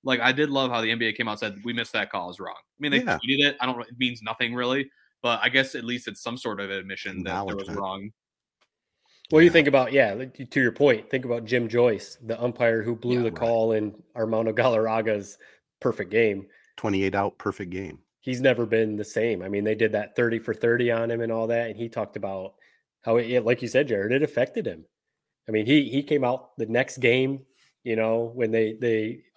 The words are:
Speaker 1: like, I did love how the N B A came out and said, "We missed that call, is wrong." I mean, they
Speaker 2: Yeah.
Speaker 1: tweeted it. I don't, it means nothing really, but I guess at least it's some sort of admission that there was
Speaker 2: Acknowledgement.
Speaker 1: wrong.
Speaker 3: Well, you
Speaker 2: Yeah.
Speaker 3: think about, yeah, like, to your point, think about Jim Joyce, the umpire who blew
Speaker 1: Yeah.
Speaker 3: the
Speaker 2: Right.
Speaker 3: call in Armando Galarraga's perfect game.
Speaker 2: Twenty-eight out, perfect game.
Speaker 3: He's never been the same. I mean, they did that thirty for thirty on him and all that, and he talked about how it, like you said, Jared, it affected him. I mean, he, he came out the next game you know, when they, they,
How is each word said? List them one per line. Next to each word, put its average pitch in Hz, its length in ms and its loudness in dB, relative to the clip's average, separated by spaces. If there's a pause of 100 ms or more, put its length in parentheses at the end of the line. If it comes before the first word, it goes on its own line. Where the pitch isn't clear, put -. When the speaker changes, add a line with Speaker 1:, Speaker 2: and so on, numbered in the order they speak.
Speaker 1:
like, 131 180 0
I 127 120 4
did 147 160 2
love 135 220 0
how 117 100 0
the 113 100 0
N 117 80 0
B 113 100 0
A 107 40 0
came 113 160 -4
out 107 40 -4
and 104 80 -8
said, 104 220 -6
"We 117 120 -6
missed 117 180 -6
that 104 180 -2
call, 90 200 -6
is 92 100 -18
wrong." 92 160 -12
I - 240 -20
mean, 143 100 -4
they 247 120 2
Speaker 2:
Yeah. 165 160 -2
Speaker 1:
tweeted 139 320 2
it. - 100 -6
I 127 60 0
don't, 123 160 -4
it 120 160 -16
means 123 240 -4
nothing 113 320 -4
really, 127 360 -2 (320)
but 117 200 0
I 123 80 4
guess 131 240 2
at 120 100 -8
least 120 240 -6
it's 101 140 -12
some 120 160 -8
sort 107 200 -6
of 98 120 -8
admission 95 540 -8
that 95 220 -6
there 92 80 -6
was 98 140 -10
Speaker 2:
Acknowledgement. 104 100 -8
Speaker 1:
wrong. 98 320 -8 (1200)
Speaker 3:
Well, 156 120 10
you 175 60 10
Speaker 2:
Yeah. 170 40 8
Speaker 3:
think 156 160 6
about, 127 240 4
yeah, 120 220 4
like, 127 360 -10
to 135 100 0
your 117 120 2
point, 127 380 2
think 127 160 -4
about 117 180 -4
Jim 117 240 0
Joyce, 117 540 2
the 113 200 -6
umpire 117 400 2
who 117 140 -4
blew 123 200 0
Speaker 1:
Yeah. 120 80 2
Speaker 3:
the 110 60 0
Speaker 2:
Right. 110 100 -10
Speaker 3:
call 113 320 2
in 107 300 -2 (140)
Armando 113 380 0
Galarraga's 110 840 0 (440)
perfect 104 300 -2
game. 104 380 2 (300)
Speaker 2:
Twenty-eight 98 360 0
out, 98 220 0
perfect 98 340 -6
game. 90 300 -10 (200)
Speaker 3:
He's 127 200 -6
never 123 240 2
been 110 320 0
the 104 80 -6
same. 110 380 -2
I 95 80 -8
mean, 101 140 -2
they 110 100 0
did 107 180 2
that 104 240 -4
thirty 117 220 0
for 113 160 -4
thirty 120 360 2
on 113 200 0
him 117 100 -4
and 113 100 -4
all 113 180 -2
that, 117 200 0
and 107 100 -10
he 117 120 -8
talked 107 260 -6
about 98 380 -8 (480)
how 117 160 2
it, 120 260 2
like 117 160 2
you 120 80 -6
said, 139 200 4
Jared, 107 240 0
it 139 100 2
affected 147 440 -2
him. 80 200 -8 (600)
I 110 60 -4
mean, 107 140 2
he, 135 240 4
he 135 120 0
came 143 220 0
out 127 320 -4
the 117 100 -4
next 120 320 -2
game 131 460 2 (380)
you 113 140 -2
know, 113 380 0
when 120 160 0
they, 110 240 2
they, 113 480 -2 (140)